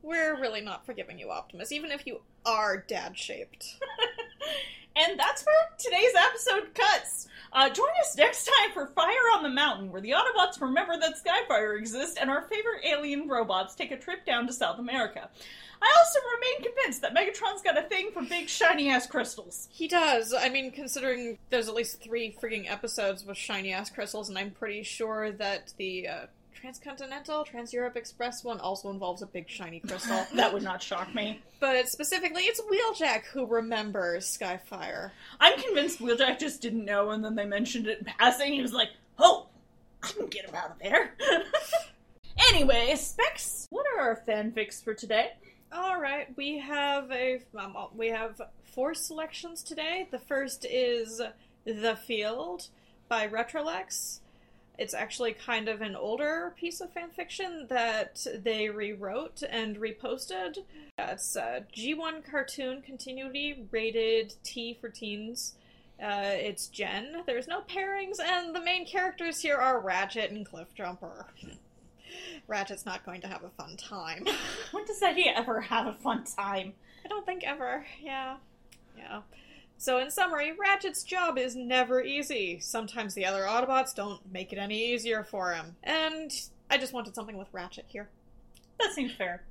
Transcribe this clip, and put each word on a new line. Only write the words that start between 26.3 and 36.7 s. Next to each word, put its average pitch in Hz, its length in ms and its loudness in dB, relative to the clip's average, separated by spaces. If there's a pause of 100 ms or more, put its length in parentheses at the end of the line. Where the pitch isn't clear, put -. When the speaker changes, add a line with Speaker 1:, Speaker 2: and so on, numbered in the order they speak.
Speaker 1:
Transcontinental, 277 920 -8
Trans-Europe 240 520 -4
Express 240 480 -6
one 226 160 -4
also 196 300 -4
involves 190 320 -4
a 190 40 -8
big 170 220 -10
shiny 170 320 -10
crystal. 220 500 -2
Speaker 2:
<laughs> 202 40 -10
That 233 180 6
would 202 100 -2
not 185 200 -4
shock 185 320 -4
me. 214 260 -4 (180)
Speaker 1:
But 254 300 4
specifically, 349 540 0
it's 440 180 2
Wheeljack 415 720 2
who 254 140 -2
remembers 214 800 0
Skyfire. 185 840 -6 (280)
Speaker 2:
I'm 349 180 10
convinced 370 420 0
Wheeljack 247 380 4
just 294 220 -4
didn't 226 240 -2